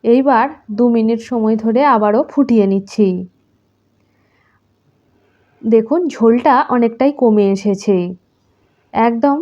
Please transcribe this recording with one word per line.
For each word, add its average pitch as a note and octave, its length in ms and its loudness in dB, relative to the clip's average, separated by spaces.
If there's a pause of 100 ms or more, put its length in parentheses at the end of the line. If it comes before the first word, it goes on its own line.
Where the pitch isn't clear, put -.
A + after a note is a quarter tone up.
এইবার B3 440 2 (220)
দু A3 200 -2
মিনিট A3+ 320 0
সময় A3+ 340 -2
ধরে A3+ 300 -2
আবারও A3 440 2
ফুটিয়ে A#3 360 2
নিচ্ছি। G3 420 -2 (2500)
দেখুন, A3+ 460 0
ঝোলটা A#3 480 2 (140)
অনেকটাই A#3+ 440 0
কমে A3 380 2
এসেছে, G3 440 -2 (1000)
একদম A#3 480 0